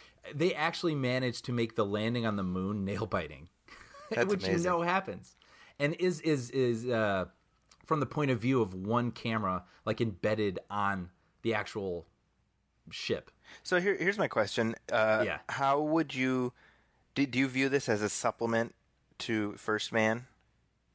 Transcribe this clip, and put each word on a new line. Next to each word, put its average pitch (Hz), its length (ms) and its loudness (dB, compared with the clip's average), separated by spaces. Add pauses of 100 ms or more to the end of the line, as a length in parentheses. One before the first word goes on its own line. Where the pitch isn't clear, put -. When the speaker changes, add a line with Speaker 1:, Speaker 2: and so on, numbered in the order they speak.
(360)
Speaker 1:
they 165 180 0
actually 160 400 -2
managed 127 520 -2
to 127 60 -4
make 117 240 -2
the 107 100 2
landing 113 420 0
on 107 80 0
the 98 80 -2
moon 95 420 -2
nail-biting, 90 640 -4 (300)
<laughs> - 320 -18
Speaker 2:
That's 196 180 2
Speaker 1:
which 190 140 0
Speaker 2:
amazing. 180 220 2
Speaker 1:
you 180 40 2
know 170 120 2
happens. 175 540 -2 (440)
And 147 160 2
is, 180 260 2
is, 139 300 2
is, 123 360 2
uh, 104 380 2 (600)
from 151 160 2
the 131 40 0
point 147 240 0
of 123 100 2
view 123 220 4
of 92 140 0
one 113 360 0
camera, 107 520 -2 (220)
like, 110 160 0
embedded 107 580 0 (100)
on 98 400 -2 (320)
the 113 140 0
actual 98 500 -4 (880)
ship. - 400 -6 (320)
Speaker 2:
So 180 160 2
here, 185 180 2
here's 196 200 0
my 170 100 2
question. 113 480 0 (160)
Uh, 110 340 4
Speaker 1:
Yeah. 82 140 -2 (100)
Speaker 2:
how 139 300 2
would 151 340 0
you, 127 400 0 (640)
do, 139 100 2
do 123 140 0
you 135 80 4
view 131 220 2
this 135 200 2
as 107 140 2
a 104 60 2
supplement 113 640 0 (440)
to 107 340 -2
First - 380 -2
Man? 113 360 2 (680)